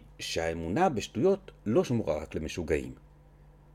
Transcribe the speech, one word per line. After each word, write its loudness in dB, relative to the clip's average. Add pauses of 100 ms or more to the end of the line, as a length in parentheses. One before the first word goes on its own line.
(180)
שהאמונה 0
בשטויות 0 (160)
לא 4
שמורה 0
רק -8
למשוגעים. -2 (840)